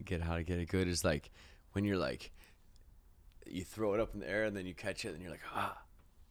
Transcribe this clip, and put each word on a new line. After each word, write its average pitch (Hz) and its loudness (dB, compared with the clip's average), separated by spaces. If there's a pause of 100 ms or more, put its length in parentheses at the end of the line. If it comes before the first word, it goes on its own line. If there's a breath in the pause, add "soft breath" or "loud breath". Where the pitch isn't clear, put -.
get 87 0
how 82 2
to 85 2
get 87 0
it 85 0
good. 92 4
Is, 87 2
like, 78 4 (420 soft breath)
when 98 2
you're, 101 4
like, 71 0 (1120 soft breath)
you 90 -6
throw 104 2
it 110 6
up 107 0
in 101 -4
the - -4
air 104 2
and 104 0
then 92 -4
you 90 -4
catch - -4
it 101 -4
and 82 -8
you're 90 -8
like, - -10 (120)
"Ah." - -2 (520)